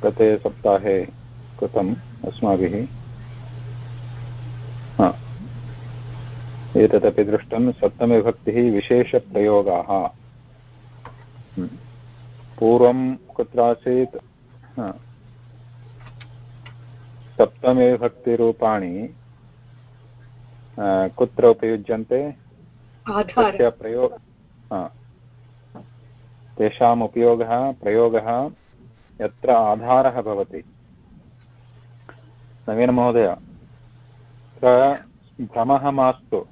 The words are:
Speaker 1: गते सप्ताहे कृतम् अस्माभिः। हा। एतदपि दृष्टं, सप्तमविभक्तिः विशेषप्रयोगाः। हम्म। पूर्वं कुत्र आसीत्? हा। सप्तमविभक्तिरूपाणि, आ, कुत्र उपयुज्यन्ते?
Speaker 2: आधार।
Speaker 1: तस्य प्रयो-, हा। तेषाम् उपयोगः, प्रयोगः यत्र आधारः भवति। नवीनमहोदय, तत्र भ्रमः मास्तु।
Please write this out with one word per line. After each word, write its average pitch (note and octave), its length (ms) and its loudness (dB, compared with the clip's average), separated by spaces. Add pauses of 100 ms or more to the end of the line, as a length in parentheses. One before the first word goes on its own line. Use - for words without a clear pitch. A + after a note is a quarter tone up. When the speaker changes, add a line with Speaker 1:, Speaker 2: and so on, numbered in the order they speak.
Speaker 1:
गते G#2+ 320 4
सप्ताहे G2 680 0 (560)
कृतम् G2+ 340 -2 (320)
अस्माभिः। G2 600 -2 (2250)
हा। F#2 180 2 (1600)
एतदपि G#2+ 480 4
दृष्टं, A2+ 480 -2
सप्तमविभक्तिः A#2 1000 0
विशेषप्रयोगाः। G2+ 1200 0 (1600)
हम्म। F2+ 100 -6 (920)
पूर्वं B2 560 4
कुत्र - 460 -6
आसीत्? B2+ 560 0 (640)
हा। G2 120 -8 (2500)
सप्तमविभक्तिरूपाणि, A#2 1800 0 (1700)
आ, F#2+ 280 0
कुत्र - 380 0
उपयुज्यन्ते? A2+ 880 0 (760)
Speaker 2:
आधार। G#3 400 0
Speaker 1:
तस्य D3+ 180 2
प्रयो-, B2+ 420 -4 (600)
हा। F2+ 200 -8 (1700)
तेषाम् A#2 440 2
उपयोगः, A#2 680 0
प्रयोगः A#2 800 0 (680)
यत्र - 300 -4
आधारः A#2+ 720 2
भवति। G2+ 420 -6 (2000)
नवीनमहोदय, A#2+ 580 2
तत्र - 1800 -2 (360)
भ्रमः C3 500 0
मास्तु। B2+ 600 -2